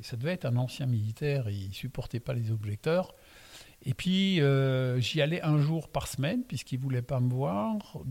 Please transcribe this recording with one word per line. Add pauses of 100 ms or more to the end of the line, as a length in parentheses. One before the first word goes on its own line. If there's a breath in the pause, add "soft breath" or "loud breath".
ça
devait
être
un
ancien
militaire,
et
il
supportait
pas
les
objecteurs. (680 loud breath)
Et
puis,
euh,
j'y
allais
un
jour
par
semaine,
puisqu'il
voulait
pas
me
voir (140)